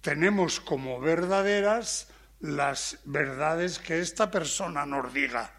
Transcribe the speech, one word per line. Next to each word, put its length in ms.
tenemos 600
como 380
verdaderas 1080
las 640
verdades 720
que 220
esta 320
persona 540
nos 280
diga. 460